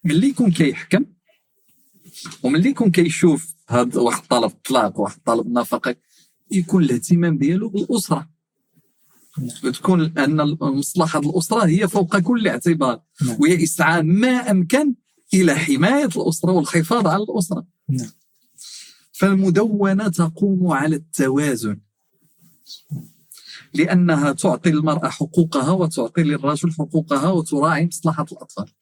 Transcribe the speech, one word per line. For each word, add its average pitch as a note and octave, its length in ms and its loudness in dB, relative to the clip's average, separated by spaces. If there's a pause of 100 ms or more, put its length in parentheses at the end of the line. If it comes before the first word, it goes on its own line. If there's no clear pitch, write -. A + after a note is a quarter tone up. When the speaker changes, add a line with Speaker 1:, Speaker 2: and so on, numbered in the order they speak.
Speaker 1:
ملي F3 240 2
يكون A#3+ 220 2
كيحكم E3 540 0 (1400)
وملي E3+ 260 2
يكون A#3 220 4
كيشوف E3 640 2 (140)
هاد B2 280 0
واحد A#2 260 2
طلب A#2 280 0
طلاق، A2 500 -2
واحد G2 240 -4
طلب A#2 280 0
نفقة، A#2+ 440 -2 (540)
يكون F3+ 340 2
الاهتمام E3 540 2
ديالو F3+ 300 0
بالأسرة، G3 600 -4 (1080)
Speaker 2:
نعم. B2+ 100 -6 (160)
Speaker 1:
وتكون E3 540 0
أن D3 220 0
المصلحة D3+ 800 -2
الأسرة F3+ 460 0
هي F3+ 220 2
فوق G3 300 0
كل G#3+ 300 0
اعتبار، C#3 540 0 (200)
Speaker 2:
نعم. A#2+ 180 -4
Speaker 1:
وهي E3+ 220 4
إسعى D#3+ 400 0
ما B3 480 0
أمكن A#3+ 440 2 (400)
إلى F3 200 4
حماية B3+ 600 2
الأسرة F3 360 0
والحفاظ F3 540 0
على G3 160 0
الأسرة. F#3 440 -4 (220)
Speaker 2:
نعم. B2 200 -4 (1040)
Speaker 1:
فالمدونة G3 960 0
تقوم F3+ 640 0
على D3+ 240 0
التوازن، C3 840 -2 (1900)
لأنها D#3+ 580 2
تعطي - 380 0
المرأة D3+ 380 0
حقوقها E3 640 -2
وتعطي E3 520 -2
للرجل D3+ 500 -2
حقوقها D#3 580 -2
وتراعي D#3+ 560 0
مصلحة D#3+ 460 -4
الأطفال. - 340 -12 (160)